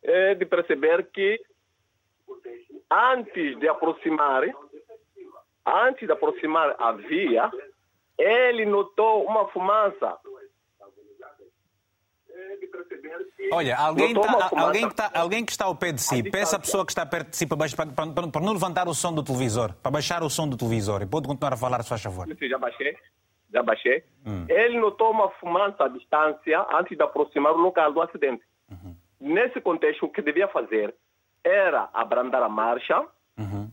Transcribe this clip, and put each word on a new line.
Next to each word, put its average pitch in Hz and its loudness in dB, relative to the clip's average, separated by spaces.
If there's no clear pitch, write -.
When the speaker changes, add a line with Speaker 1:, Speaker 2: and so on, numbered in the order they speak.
Speaker 1:
é 185 4
de 185 -4
perceber 170 2
que 202 0
antes 202 0
de 151 0
aproximar, 156 0
antes 233 2
de 156 0
aproximar 151 0
a 117 2
via, 139 0
ele 233 2
notou 208 2
uma 214 0
fumaça. 190 0
Speaker 2:
Olha, 143 0
alguém 165 2
Speaker 1:
Notou 214 2
Speaker 2:
tá, 247 4
Speaker 1:
uma 190 2
Speaker 2:
a-, 165 0
alguém 202 2
Speaker 1:
fumaça. - -2
Speaker 2:
que - -4
tá, 160 0
alguém 196 -2
que - -8
está - -4
ao 180 -2
pé 175 -2
de 139 -4
si, 131 0
Speaker 1:
A 117 -2
Speaker 2:
peça - -4
à - -8
Speaker 1:
distância. 196 0
Speaker 2:
pessoa 190 -2
que - -10
está 170 -4
perto 160 -6
de - -10
si 165 0
para 160 -2
baix-, 156 0
para, 156 -4
para, 156 -4
para, 175 -2
para 151 -2
não 202 0
levantar 180 0
o 170 -2
som 170 -2
do 151 0
televisor, 123 -2
para - -4
baixar 160 -2
o 151 0
som 156 -2
do 127 -4
televisor 107 0
e 101 -4
pode 131 -2
continuar 139 -2
a 127 -4
falar, 123 2
se - -6
faz 113 -2
favor. 92 -6
Speaker 1:
Sim, 151 -10
sim, 139 -4
já - -2
baixei, 131 -4
já 120 2
baixei. 123 2
Speaker 2:
Hum. 98 -6
Speaker 1:
Ele 233 4
notou 220 2
uma 214 2
fumaça 180 0
à - 0
distância 151 0
antes 170 0
de 156 4
aproximar 147 2
o 160 2
local 165 4
do 160 0
acidente. 151 -2
Speaker 2:
Uhum. 90 -18
Speaker 1:
Nesse 190 0
contexto, 160 0
o 147 -4
que - -8
devia 151 0
fazer 107 -2
era 175 2
abrandar 120 0
a 113 0
marcha, 120 0
Speaker 2:
Uhum. 104 -8